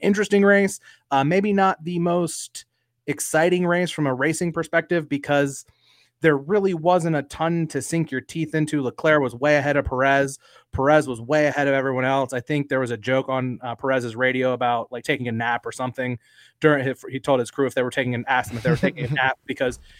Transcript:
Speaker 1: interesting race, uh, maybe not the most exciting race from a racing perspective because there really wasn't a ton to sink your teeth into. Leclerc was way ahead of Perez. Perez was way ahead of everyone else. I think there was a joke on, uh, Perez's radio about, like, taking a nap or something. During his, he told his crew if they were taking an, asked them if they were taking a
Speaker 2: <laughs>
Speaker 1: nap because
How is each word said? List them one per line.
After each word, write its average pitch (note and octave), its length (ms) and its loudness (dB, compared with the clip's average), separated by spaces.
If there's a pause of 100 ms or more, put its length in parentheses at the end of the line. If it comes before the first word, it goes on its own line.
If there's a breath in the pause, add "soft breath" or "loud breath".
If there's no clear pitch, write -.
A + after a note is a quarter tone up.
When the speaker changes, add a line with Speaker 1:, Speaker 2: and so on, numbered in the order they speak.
Speaker 1:
interesting G3+ 420 2
race, G3+ 360 2 (320 soft breath)
uh, C3+ 120 2
maybe G3 300 2
not F#3+ 300 2
the F3 160 -4
most F3 680 -4 (400)
exciting E3+ 600 2
race F3 240 0
from D3+ 160 -2
a C3 80 0
racing D#3+ 380 -2
perspective E3 540 0
because C#3+ 580 -2 (560 soft breath)
there D3+ 160 4
really F#3+ 360 0
wasn't E3 420 2
a C#3 80 0
ton E3 440 -2
to C#3 140 -6
sink E3 280 -2
your C3 120 -4
teeth D#3 340 -6
into. D3+ 260 0
Leclerc D3+ 400 2
was A#2+ 140 -2
way D3 220 2
ahead C#3+ 200 0
of C3+ 80 0
Perez. C3+ 540 2 (320 soft breath)
Perez D3 360 4
was A#2 140 -6
way D3 240 0
ahead C#3+ 220 0
of C#3 60 2
everyone C3 320 0
else. C3+ 280 0
I B2 60 -4
think C#3+ 280 -2
there C3 120 0
was B2 120 -2
a A#2 60 -4
joke C3 320 -2
on, B2+ 320 -4
uh, A#2+ 140 -8
Perez's B2 400 -2
radio B2+ 380 2
about, A#2+ 380 -2
like, A#2+ 120 -10
taking B2 240 -2
a A#2+ 40 -2
nap A#2 340 -2
or A#2 60 -6
something. B2+ 460 -6 (440 soft breath)
During D3 240 4
his, C3 240 -6
he C3 100 -8
told C3+ 200 2
his A#2 120 -4
crew C3+ 160 0
if A#2+ 80 -6
they B2+ 80 2
were B2 80 -2
taking B2 240 -2
an, A#2 120 -4
asked B2+ 220 0
them A#2+ 80 -8
if A2 60 -8
they E3 60 2
were D#3 80 2
taking - 280 -2
a A#2 40 -6
Speaker 2:
<laughs> C#3+ 40 -2
Speaker 1:
nap C3 320 0
because B2+ 340 -4 (200 soft breath)